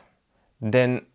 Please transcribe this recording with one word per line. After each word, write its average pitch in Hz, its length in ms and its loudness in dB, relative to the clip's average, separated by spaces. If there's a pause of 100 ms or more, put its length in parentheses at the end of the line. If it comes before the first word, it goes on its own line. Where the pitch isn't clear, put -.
(580)
Denn 123 460 0 (120)